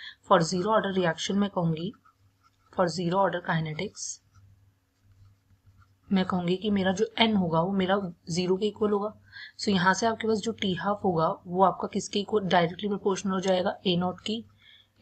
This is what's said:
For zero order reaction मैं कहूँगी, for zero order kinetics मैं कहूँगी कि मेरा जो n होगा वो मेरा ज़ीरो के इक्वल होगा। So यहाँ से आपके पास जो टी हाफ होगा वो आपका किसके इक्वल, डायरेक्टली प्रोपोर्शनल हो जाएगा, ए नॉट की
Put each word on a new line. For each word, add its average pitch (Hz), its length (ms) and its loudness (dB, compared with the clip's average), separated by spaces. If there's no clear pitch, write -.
For 185 160 6
zero 185 340 0
order 196 200 -2
reaction 180 420 -2
मैं 196 100 0
कहूँगी, 170 420 -4
for 185 240 2
zero 185 280 0
order 175 260 -2
kinetics 160 580 -6
मैं 190 160 2
कहूँगी 180 320 2
कि 208 140 -2
मेरा 190 220 4
जो 208 140 2
n 226 160 4
होगा 165 240 2
वो 185 120 0
मेरा 190 240 2
ज़ीरो 180 260 2
के 208 100 -2
इक्वल 208 240 -2
होगा। 208 220 -2
So - 100 -4
यहाँ 190 260 4
से 226 120 -2
आपके 220 220 -2
पास 220 100 0
जो 220 140 -4
टी 196 220 -4
हाफ 202 300 -4
होगा 165 220 2
वो 180 180 2
आपका 180 280 0
किसके 202 280 -4
इक्वल, 196 240 -2
डायरेक्टली 180 440 0
प्रोपोर्शनल 196 440 -2
हो 190 80 -2
जाएगा, 185 340 0
ए 180 100 2
नॉट 180 240 -4
की 220 240 -8